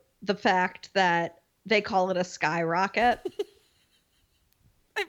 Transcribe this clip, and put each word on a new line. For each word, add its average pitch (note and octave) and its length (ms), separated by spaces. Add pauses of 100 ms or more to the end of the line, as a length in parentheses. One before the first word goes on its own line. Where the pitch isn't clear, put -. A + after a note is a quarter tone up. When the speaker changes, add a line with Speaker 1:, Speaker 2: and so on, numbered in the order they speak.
(220)
Speaker 1:
the G3 120
fact F#3 600
that E3+ 460 (260)
they G#3 160
call F#3+ 280
it F#3 60
a F3+ 80
skyrocket. F3 1000
Speaker 2:
<laughs> - 1700
I G4+ 120